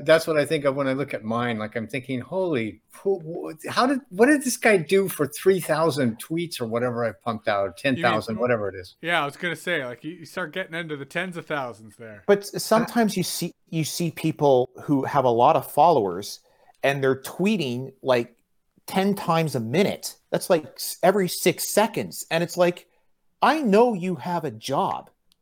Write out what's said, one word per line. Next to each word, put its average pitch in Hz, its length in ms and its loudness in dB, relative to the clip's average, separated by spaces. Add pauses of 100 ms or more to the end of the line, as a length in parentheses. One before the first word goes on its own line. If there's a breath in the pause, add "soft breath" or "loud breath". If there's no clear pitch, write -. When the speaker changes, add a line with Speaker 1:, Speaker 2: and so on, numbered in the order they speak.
Speaker 1:
that's 160 220 4
what 156 120 2
I 143 60 4
think 147 200 -2
of 139 100 2
when 139 140 -2
I 131 60 0
look 135 200 -4
at 107 80 -8
mine. 117 360 -2
Like, 107 180 -8
I'm 110 100 -4
thinking, 127 340 -6
"Holy, 151 600 -4 (220)
who, 196 180 0 (300)
wh-, 160 200 -12
how 214 160 2
did, 269 220 0
what 202 180 4
did 294 160 4
this 240 140 -4
guy 214 220 4
do 190 300 2
for 147 180 -2
three 190 340 2
thousand 147 580 0
tweets 165 420 -6
or 120 60 -4
whatever 117 380 -2
I 110 80 -2
pumped - 340 -8
out, 101 220 0
or 92 40 -10
ten 135 280 -2
thousand, 110 340 0
Speaker 2:
You - 20 -4
mean - 60 -8
Speaker 1:
whatever 113 260 0
it 92 60 -8
is?" 90 280 -16
Speaker 2:
Yeah, 165 200 0
I 143 40 -2
was 139 100 -8
gonna 170 180 -6
say, 156 300 -4
like, 120 180 -12
you, 156 100 -12
you 165 140 -18
start 170 260 -10
getting 185 220 -8
into 160 220 -8
the 143 80 -12
tens 175 320 -8
of 165 100 -10
thousands 117 500 -8
there. 110 300 -18
Speaker 3:
But 202 140 6
s-, 196 220 -8
sometimes 220 540 2
you 180 60 0
see, - 300 -6 (160)
you 160 160 -2
see 165 260 -4
people 143 600 2 (120)
who 139 220 2
have 139 200 2
a 127 60 6
lot 123 260 6
of 123 140 -2
followers 107 720 2 (420 soft breath)
and 139 200 0
they're 131 180 2
tweeting, 147 720 -2 (100)
like, 123 320 2 (520)
ten 196 280 0
times 165 400 0
a 127 60 -2
minute. 117 560 -2 (140)
That's, - 180 -2
like, 165 160 4 (100)
s-, - 280 -10
every 190 260 4
six - 400 -2
seconds. 202 640 -2
And 165 120 0
it's 175 140 -6
like, 175 300 0 (560)
I 285 180 4
know 233 340 4
you 180 220 -4
have 170 280 -4
a 139 60 -6
job. 131 600 -4 (320)